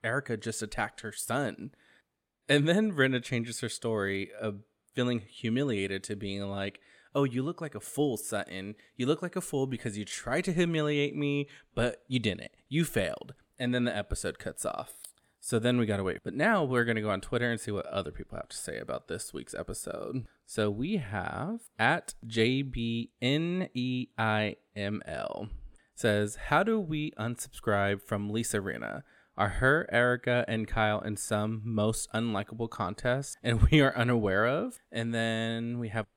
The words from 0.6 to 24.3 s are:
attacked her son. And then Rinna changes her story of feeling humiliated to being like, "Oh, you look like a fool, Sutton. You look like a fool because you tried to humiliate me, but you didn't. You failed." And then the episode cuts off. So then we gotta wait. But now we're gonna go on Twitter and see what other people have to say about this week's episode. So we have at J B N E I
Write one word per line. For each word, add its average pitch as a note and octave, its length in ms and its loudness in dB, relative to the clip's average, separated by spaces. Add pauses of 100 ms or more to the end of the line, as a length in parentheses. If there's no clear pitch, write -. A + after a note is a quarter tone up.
attacked - 380 -4
her G#2+ 100 -8
son. A#2+ 640 -4 (760)
And D3 180 6
then G#3 240 4
Rinna C3 320 4
changes A#2 360 -4
her A2+ 100 -4
story G2 600 -2
of G#2+ 320 -6 (320)
feeling B2 260 0
humiliated G#2 840 -2
to G#2 120 -6
being G2+ 260 -4
like, G2 380 -6 (340)
"Oh, C#3 100 4
you B2+ 180 0
look E3+ 180 -6
like D#3 140 -8
a G#2 60 -8
fool, C#3 380 0
Sutton. G2+ 580 -6 (180)
You B2 120 -2
look D#3 160 0
like F3 120 -6
a F#3 60 -2
fool C3+ 260 -2
because A#2 320 -4
you G#2 60 -4
tried C#3+ 400 -2
to F#3+ 80 0
humiliate D3+ 640 2
me, C#3+ 320 0 (260)
but A#2+ 320 -2
you B2+ 140 0
didn't. G#2 320 -2 (160)
You D#3+ 160 2
failed." - 500 -2 (260)
And B2 140 2
then B2 80 2
the A#2+ 140 0
episode - 420 -4
cuts - 260 -8
off. - 300 -4 (460)
So - 180 0
then B2 200 2
we A#2 80 2
gotta G2 180 0
wait. F#2 180 -2
But - 120 -8
now F#3+ 280 2
we're B2+ 220 2
gonna A2+ 160 2
go G#2+ 100 0
on F#2+ 100 0
Twitter A#2+ 300 0
and A2+ 100 -2
see G#2+ 120 -6
what F#2+ 140 -2
other F#2+ 260 -4
people - 240 -12
have - 140 -10
to - 60 -12
say - 220 -8
about - 300 -8
this - 240 -8
week's - 220 -10
episode. - 720 -6 (200)
So G#2 240 0
we C#3+ 280 -2
have A2 640 -4 (140)
at C3 380 2 (100)
J A2+ 380 4
B A#2 480 -4 (100)
N E3 540 0
E B2+ 420 -2
I G#2+ 420 2 (180)